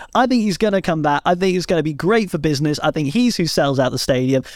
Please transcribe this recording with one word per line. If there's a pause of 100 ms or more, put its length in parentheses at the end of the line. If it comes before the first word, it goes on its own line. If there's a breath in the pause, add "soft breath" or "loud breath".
(140 loud breath)
I
think
he's
gonna
come
back.
I
think
he's
gonna
be
great
for
business.
I
think
he's
who
sells
out
the
stadium. (120 loud breath)